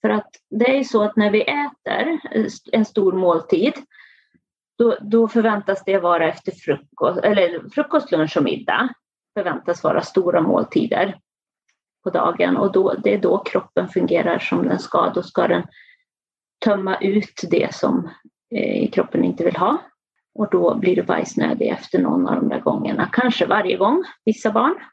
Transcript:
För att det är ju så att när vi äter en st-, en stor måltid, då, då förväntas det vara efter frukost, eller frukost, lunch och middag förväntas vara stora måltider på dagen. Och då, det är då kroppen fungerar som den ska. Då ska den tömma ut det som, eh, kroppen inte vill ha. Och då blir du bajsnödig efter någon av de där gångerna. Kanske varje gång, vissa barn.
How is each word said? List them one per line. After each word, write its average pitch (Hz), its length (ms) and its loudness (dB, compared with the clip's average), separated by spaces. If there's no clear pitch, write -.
För 220 80 0
att 208 200 -2
det 247 200 2
är 262 60 2
ju 269 80 0
så 214 180 0
att 208 140 -2
när 208 140 4
vi 214 120 2
äter 294 760 -4
en 220 160 -2
st-, - 260 -12
en 220 120 4
stor 196 280 0
måltid, 180 600 2
då, 233 220 2
då 220 280 2
förväntas 214 580 0
det 196 120 2
vara 170 300 2
efter - 240 -6
frukost, - 720 -4
eller 180 500 2
frukost, 294 380 0
lunch 156 240 2
och 156 80 2
middag 120 440 0
förväntas 175 500 -4
vara 175 180 2
stora 175 380 2
måltider - 760 0
på 185 60 -4
dagen. - 460 0
Och 190 160 0
då, 190 220 2
det 101 100 2
är 104 40 -2
då 180 200 2
kroppen - 500 -4
fungerar 175 500 0
som 175 300 -2
den 180 100 0
ska. 175 360 -2
Då 175 80 -2
ska 175 260 -2
den 175 140 0
tömma 190 360 0
ut 202 400 0
det - 240 0
som, - 360 -2
eh, - 360 -2
kroppen - 340 0
inte 175 200 -2
vill 175 120 0
ha. 208 220 2
Och 214 120 -2
då 175 280 2
blir 185 180 2
du 180 60 0
bajsnödig - 680 -2
efter - 300 -4
någon 85 300 0
av - 80 0
de - 120 0
där - 120 -4
gångerna. - 520 -2
Kanske 240 340 0
varje 190 300 0
gång, 240 280 2
vissa 220 280 0
barn. 247 220 2